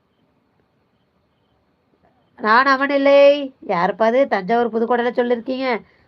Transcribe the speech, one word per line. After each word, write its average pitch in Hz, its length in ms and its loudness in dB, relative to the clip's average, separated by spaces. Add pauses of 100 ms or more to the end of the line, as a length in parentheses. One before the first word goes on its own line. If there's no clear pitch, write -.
(2500)
நான் 233 280 2
அவன் 269 220 0
இல்லை. 277 300 4 (480)
யாருப்பா 190 380 -2
அது? 240 220 0
தஞ்சாவூர், 233 440 -2
புதுக்கோட்டையில 233 420 -2
சொல்லிருக்கீங்க. 247 540 -4 (400)